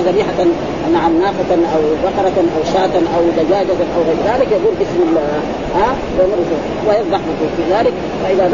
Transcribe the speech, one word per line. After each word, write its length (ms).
ذبيحة، 300
نعم، 160
ناقة 260
أو 80
بقرة 340
أو 60
شاة 200
أو 60
دجاجة 420
أو 120
غير 100
ذلك 260
يقول: 260
"بسم 260
الله"، 180
ها؟ 120
ويمر 220
ويذبح 320
في 60
ذلك، 200
فإذا 320